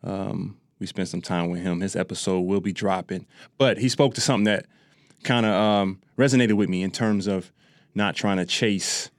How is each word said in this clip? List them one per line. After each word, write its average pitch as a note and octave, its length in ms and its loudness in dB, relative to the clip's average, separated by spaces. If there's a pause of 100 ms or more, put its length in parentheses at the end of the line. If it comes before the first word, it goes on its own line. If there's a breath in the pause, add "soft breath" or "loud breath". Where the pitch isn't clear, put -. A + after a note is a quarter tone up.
Um, G2 560 -6 (200)
we F#2+ 80 -10
spent F2+ 220 -6
some F2 140 -8
time F2 260 -2
with F2 140 -6
him. F2 180 -2
His F#2+ 160 -4
episode F#2 440 -2
will F#2+ 200 0
be F#2+ 120 -4
dropping. F#2 520 -4 (320 loud breath)
But B2+ 220 4
he B2 100 0
spoke C3+ 260 4
to - 60 -6
something G#2+ 240 2
that G#2 220 2 (580 soft breath)
kinda, A#2 300 2
um, G2+ 460 2 (180)
resonated B2 360 4
with G2+ 140 2
me F#2 140 0
in F#2+ 80 -2
terms G#2 360 0
of F#2+ 260 -2 (420 soft breath)
not G#2 200 0
trying G2+ 240 0
to F2+ 80 0
chase - 720 -2